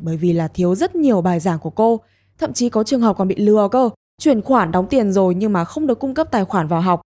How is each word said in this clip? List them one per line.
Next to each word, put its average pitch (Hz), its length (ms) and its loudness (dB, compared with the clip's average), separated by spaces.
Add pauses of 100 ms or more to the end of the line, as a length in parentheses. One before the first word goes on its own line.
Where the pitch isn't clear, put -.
bởi 165 160 -6
vì 175 160 0
là 165 200 -2
thiếu 180 220 0
rất 359 200 -2
nhiều 262 260 2
bài 175 180 0
giảng 165 200 -2
của 160 100 -10
cô. 226 300 0 (400)
Thậm 285 140 -4
chí 240 160 -2
có 220 140 0
trường 247 180 0
hợp 214 160 2
còn 190 100 -2
bị 190 80 -2
lừa 208 360 4
cơ. 247 180 2 (320)
Chuyển 254 200 2
khoản 208 300 0
đóng 185 180 0
tiền 226 220 2
rồi 185 240 2
nhưng 208 180 -2
mà 170 100 0
không 302 240 -4
được 240 120 0
cung 269 140 -6
cấp 320 180 -2
tài - 140 0
khoản 233 220 -2
vào 165 140 -2
học. 175 200 0 (160)